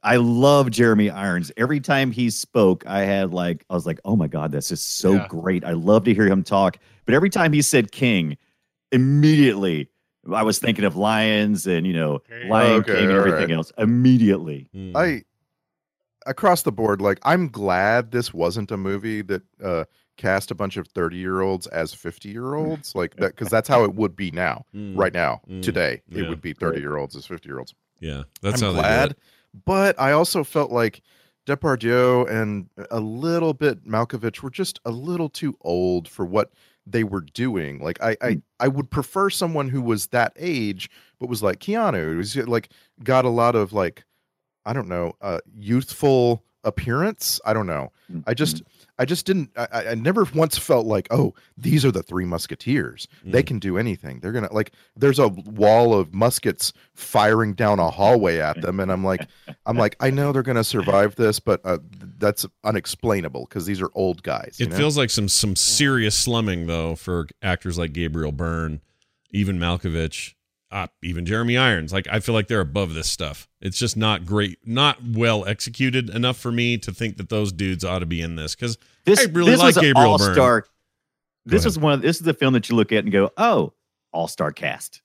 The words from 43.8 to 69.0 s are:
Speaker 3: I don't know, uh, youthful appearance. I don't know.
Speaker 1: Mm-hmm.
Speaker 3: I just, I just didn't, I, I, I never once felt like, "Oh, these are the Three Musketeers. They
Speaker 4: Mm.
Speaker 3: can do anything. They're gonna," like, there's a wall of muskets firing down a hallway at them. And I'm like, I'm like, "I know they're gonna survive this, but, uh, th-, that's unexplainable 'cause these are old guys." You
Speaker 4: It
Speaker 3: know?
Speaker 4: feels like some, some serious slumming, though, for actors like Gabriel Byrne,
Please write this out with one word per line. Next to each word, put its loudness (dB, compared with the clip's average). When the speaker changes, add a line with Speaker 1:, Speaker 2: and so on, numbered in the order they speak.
Speaker 3:
I -6
don't -6
know, -4
uh, -6
youthful 0
appearance. -4
I 0
don't -2
know. -6
Speaker 1:
Mm-hmm. -10
Speaker 3:
I 0
just, -2
I 0
just -4
didn't, -2
I, -6
I, -6
I -4
never 0
once 0
felt 2
like, 0
"Oh, 2
these 2
are 4
the -2
Three -4
Musketeers. -6
They 2
Speaker 4:
Mm. 0
Speaker 3:
can -4
do -4
anything. -6
They're -8
gonna," -6
like, -2
there's 2
a 6
wall 4
of 0
muskets -2
firing 2
down 2
a 2
hallway 4
at -2
them. -4
And -2
I'm -2
like, -2
I'm -2
like, 2
"I 2
know 0
they're 0
gonna 0
survive 2
this, 2
but, 0
uh, -2
th-, -16
that's 0
unexplainable -2
'cause -8
these -4
are -2
old -2
guys." -8
You -2
Speaker 4:
It -4
Speaker 3:
know? -4
Speaker 4:
feels 0
like 0
some, -2
some 0
serious 0
slumming, -2
though, -4
for -6
actors -4
like -4
Gabriel -4
Byrne, -4